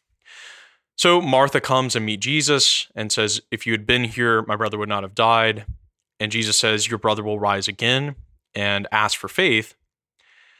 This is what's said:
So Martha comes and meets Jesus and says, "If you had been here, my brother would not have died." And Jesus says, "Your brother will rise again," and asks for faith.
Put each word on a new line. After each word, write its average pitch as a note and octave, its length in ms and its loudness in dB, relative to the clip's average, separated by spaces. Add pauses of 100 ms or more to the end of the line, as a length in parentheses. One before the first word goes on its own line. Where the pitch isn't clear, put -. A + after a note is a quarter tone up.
(960)
So F3 240 4
Martha C3+ 400 4
comes C3 360 0
and A2+ 100 -2
meets G#2+ 180 -6
Jesus C#3 720 2
and G#2+ 160 -6
says, G#2+ 300 0 (100)
"If A2 140 -8
you A2+ 80 0
had G#2+ 140 -4
been B2 180 2
here, A2+ 380 0
my G#2+ 120 -4
brother G#2+ 220 -4
would G#2 100 -4
not G2+ 160 -2
have G2 120 -12
died." A2+ 500 2 (540)
And G#2+ 120 -4
Jesus G#2+ 260 -2
says, G#2+ 300 0
"Your A2+ 120 -4
brother G#2+ 240 0
will G#2+ 160 -4
rise G2+ 280 0
again," B2+ 480 -2 (380)
and G2+ 380 -2
asks G#2+ 280 0
for F#2+ 80 -12
faith. A#2+ 460 0 (880)